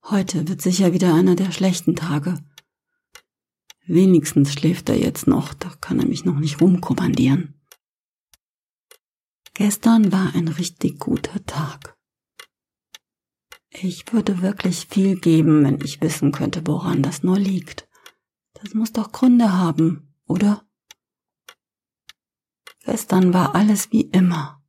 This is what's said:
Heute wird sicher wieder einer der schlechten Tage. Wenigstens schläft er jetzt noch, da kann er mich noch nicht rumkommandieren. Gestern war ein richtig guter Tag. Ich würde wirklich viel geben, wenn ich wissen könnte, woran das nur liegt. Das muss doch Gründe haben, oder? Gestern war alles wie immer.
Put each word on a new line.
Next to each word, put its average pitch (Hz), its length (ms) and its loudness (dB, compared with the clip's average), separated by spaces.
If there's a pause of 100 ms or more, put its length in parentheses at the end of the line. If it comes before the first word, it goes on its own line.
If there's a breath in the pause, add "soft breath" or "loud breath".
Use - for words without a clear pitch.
Heute 185 380 -2
wird 175 120 -8
sicher 180 320 2
wieder 180 220 4
einer 180 220 4
der 185 160 -2
schlechten 180 440 -2
Tage. 151 480 -6 (1400)
Wenigstens 165 680 4
schläft - 380 -2
er - 80 2
jetzt - 300 -2
noch, - 260 0
da - 160 -14 (120)
kann - 180 -4
er - 80 0
mich - 180 -4
noch 151 140 0
nicht 151 200 -4
rumkommandieren. 160 920 2 (2000)
Gestern 208 580 2
war 185 220 -2
ein 170 140 -2
richtig - 500 -6
guter - 480 -6
Tag. - 500 -10 (1700)
Ich - 420 -10
würde 208 300 -2
wirklich 185 480 -4
viel 190 300 0
geben, 160 440 4
wenn 143 180 0
ich - 200 -8
wissen 143 300 -2
könnte, - 340 -6
woran 143 380 -2
das - 180 -4
nur 185 160 0
liegt. 190 500 -4 (680 soft breath)
Das - 200 -20
muss 220 180 -2
doch 220 200 -6
Gründe 240 420 4
haben, 165 640 0 (100)
oder? 202 400 0 (2250)
Gestern 185 480 0
war 180 220 0
alles 202 380 0
wie - 100 2
immer. 175 680 0